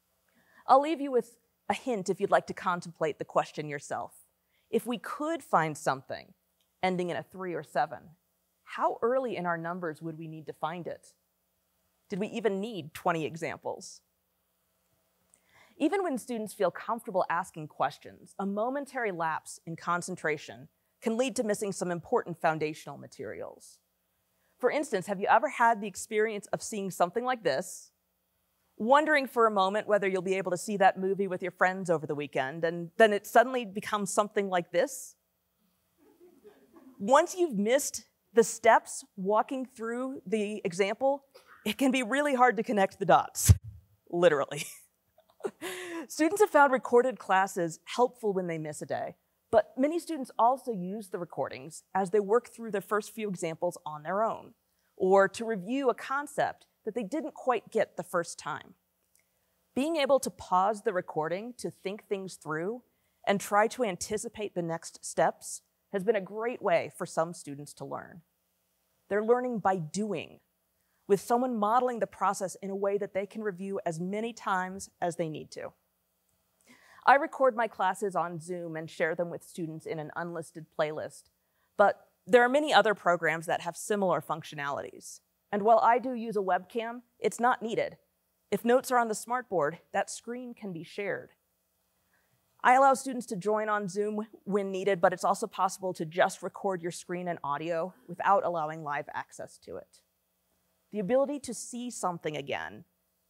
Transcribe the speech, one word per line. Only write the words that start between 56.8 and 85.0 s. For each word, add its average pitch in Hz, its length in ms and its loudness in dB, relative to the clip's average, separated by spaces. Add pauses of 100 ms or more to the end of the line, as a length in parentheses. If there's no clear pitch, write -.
that 208 100 -6
they 240 80 -4
didn't 277 300 -6
quite - 380 -2
get - 260 -2
the 175 60 -6
first - 360 -4
time. - 340 -10 (1040)
Being 311 220 0
able 277 240 4
to 226 80 -4
pause 196 520 0
the 220 120 -2
recording 175 640 -4
to 190 120 -8
think 196 360 -10
things 190 300 -8
through 170 460 -6 (440)
and 202 140 2
try 208 280 4
to 247 160 -2
anticipate 208 720 -6
the 180 60 -2
next 165 440 -6
steps - 560 -2 (300)
has 196 120 -2
been 226 120 2
a 196 60 0
great 220 400 -6
way 156 360 0
for 185 80 -6
some 165 280 -2
students 143 400 -14
to 143 120 -14
learn. 139 360 -12 (880)
They're 208 140 0
learning 247 360 2
by 190 180 2
doing, 165 600 -6 (680)
with 202 140 4
someone 247 360 0
modeling 233 420 2
the 196 80 -2
process 196 480 -2
in 196 140 -10
a 196 60 -6
way 196 220 0
that 196 160 -4
they 196 120 -2
can 214 160 -12
review 196 440 -6
as 165 140 -4
many 214 340 -4
times 190 560 -4 (120)
as 170 140 -2
they 165 140 -4
need - 220 -12
to. - 180 -12 (1400)
I 254 100 10
record 277 400 2
my 226 140 0
classes 190 480 -2
on 170 240 -4
Zoom 170 340 -8
and 160 140 -10
share 170 260 -2
them 170 140 -2
with 151 120 -8
students 160 440 -10
in 160 140 -8
an 151 180 -10
unlisted 170 480 -10 (120)
playlist, 151 460 -4 (540)
but - 300 4 (180)
there 240 180 8
are 247 60 4
many 285 240 4
other 208 200 8
programs 165 520 2
that 170 160 -2
have 170 160 -8
similar 185 440 2
functionalities. 147 1000 -8 (280)